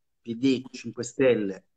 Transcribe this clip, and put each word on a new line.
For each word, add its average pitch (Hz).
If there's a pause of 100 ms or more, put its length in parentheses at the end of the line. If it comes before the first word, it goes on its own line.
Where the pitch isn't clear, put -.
(220)
P 117
D, 127
Cinque 117
Stelle, 107 (120)